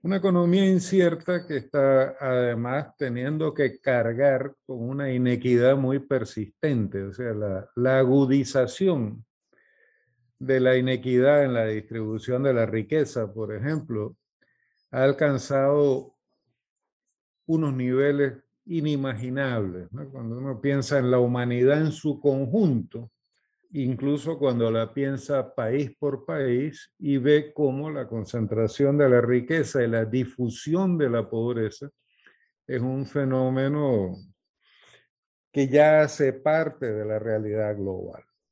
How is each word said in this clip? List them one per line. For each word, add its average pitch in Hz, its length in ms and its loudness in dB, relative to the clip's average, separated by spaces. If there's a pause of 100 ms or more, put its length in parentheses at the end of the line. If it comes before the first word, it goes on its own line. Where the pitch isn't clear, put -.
Una 190 140 -2
economía 185 500 4
incierta 180 800 2
que 147 120 -4
está 135 640 2
además 127 760 -2
teniendo 143 560 -4
que 139 280 -2
cargar 127 720 0 (120)
con 127 160 -10
una 135 300 -4
inequidad 123 640 4
muy 135 240 0
persistente, 113 1040 -4
o 98 80 -10
sea, 120 220 -6
la, 101 420 -6
la 131 240 2
agudización 131 1300 2 (1120)
de 131 220 2
la 127 160 4
inequidad 127 680 2
en 127 100 0
la 113 120 0
distribución 110 760 -6
de 135 100 2
la 117 120 2
riqueza, 113 680 -4
por 107 200 -8
ejemplo, 117 640 -6 (760)
ha 131 120 0
alcanzado 139 1120 0 (1300)
unos 160 280 0
niveles 131 640 0 (320)
inimaginables, 127 1200 -4
¿no? 139 180 -14
Cuando 120 280 -10
uno 131 240 -8
piensa 139 380 0
en 123 120 2
la 127 80 4
humanidad 123 600 2
en 156 100 0
su 147 300 -6
conjunto, 135 880 0 (600)
incluso 143 680 -4
cuando 120 320 2
la 113 240 0
piensa 139 580 -4
país 127 460 -2
por 139 260 -4
país 135 720 -4
y 139 220 0
ve 147 340 4
cómo 143 380 -2
la 139 160 -8
concentración 113 880 0
de 143 100 6
la 123 140 6
riqueza 123 600 0
y 117 40 0
la 113 180 0
difusión 127 920 -2
de 147 100 2
la 117 220 -2
pobreza 117 580 -4 (760)
es 127 160 -4
un 131 240 -4
fenómeno 131 1120 0 (1400)
que 139 160 0
ya 151 340 6
hace 143 320 0
parte 151 580 -2
de 107 140 -4
la 107 140 -2
realidad 107 580 -4
global. 95 460 -8 (280)